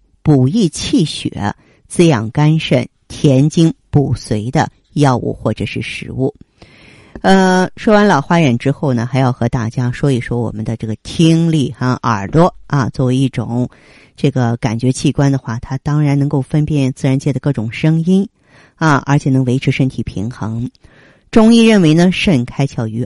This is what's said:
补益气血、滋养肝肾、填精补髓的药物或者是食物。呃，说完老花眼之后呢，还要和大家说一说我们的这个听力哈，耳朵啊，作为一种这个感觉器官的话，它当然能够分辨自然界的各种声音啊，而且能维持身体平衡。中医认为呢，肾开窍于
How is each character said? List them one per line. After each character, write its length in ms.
补 260
益 220
气 340
血、 520
滋 180
养 240
肝 300
肾、 280
填 420
精 240
补 240
髓 380
的 180
药 220
物 180
或 200
者 120
是 160
食 300
物。 220
呃， 540
说 180
完 140
老 140
花 180
眼 180
之 140
后 220
呢， 120
还 140
要 120
和 180
大 200
家 220
说 200
一 80
说 220
我 100
们 140
的 100
这 120
个 100
听 540
力 260
哈， 260
耳 240
朵 260
啊， 220
作 160
为 100
一 140
种 400
这 160
个 260
感 200
觉 140
器 200
官 200
的 60
话， 220
它 200
当 220
然 160
能 100
够 140
分 240
辨 280
自 140
然 120
界 120
的 80
各 140
种 180
声 320
音 240
啊， 300
而 140
且 100
能 160
维 140
持 120
身 160
体 140
平 280
衡。 400
中 240
医 120
认 160
为 120
呢， 180
肾 340
开 200
窍 220
于 180